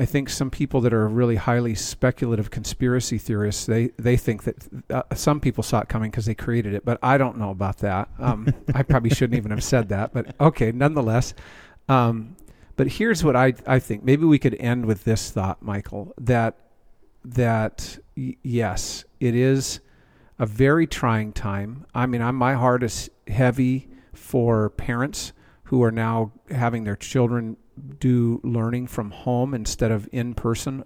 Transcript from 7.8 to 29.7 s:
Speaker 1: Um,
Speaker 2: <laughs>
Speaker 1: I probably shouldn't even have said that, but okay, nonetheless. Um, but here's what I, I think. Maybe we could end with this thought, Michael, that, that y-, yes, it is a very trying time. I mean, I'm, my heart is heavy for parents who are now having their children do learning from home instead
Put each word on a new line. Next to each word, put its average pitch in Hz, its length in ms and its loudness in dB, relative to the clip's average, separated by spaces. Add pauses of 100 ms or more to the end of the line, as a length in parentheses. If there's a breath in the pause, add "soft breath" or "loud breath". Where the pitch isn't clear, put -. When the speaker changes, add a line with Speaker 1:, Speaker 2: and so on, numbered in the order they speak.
Speaker 1:
Um, 117 340 0 (100)
Speaker 2:
<laughs> - 120 -2
Speaker 1:
I 131 80 2
probably 120 280 2
shouldn't 123 280 2
even 107 140 -4
have 104 100 -2
said 113 280 2
that, 101 220 -2
but - 280 -6
okay, 139 320 4
nonetheless. 123 600 0 (560 loud breath)
Um, 117 460 2 (400 soft breath)
but 139 140 0
here's 202 340 0
what 143 140 6
I, 127 180 6 (140)
I 131 100 4
think. 107 240 -6
Maybe 143 220 4
we 151 160 6
could 117 160 2
end 120 300 -2
with 107 180 0
this 110 260 0
thought, 95 320 -4
Michael, 101 560 -8
that, 117 380 0 (680)
that 117 720 -2 (180)
y-, 131 260 -8
yes, 113 600 -4 (160)
it 120 160 2
is 131 420 2 (600 soft breath)
a 123 80 0
very 139 420 4
trying 110 440 0
time. 104 640 -6
I 123 120 0
mean, 123 140 0
I'm, 120 140 0
my 131 200 2
heart 123 280 2
is - 260 -4 (200)
heavy 127 600 2 (240 loud breath)
for 117 580 0
parents - 600 -4 (320 soft breath)
who 127 200 2
are 113 80 4
now 113 400 0 (180)
having 120 320 0
their 101 140 -4
children 117 600 -2 (440)
do 120 420 2
learning 120 460 -2
from 104 220 -6
home 127 440 -2
instead 110 380 -2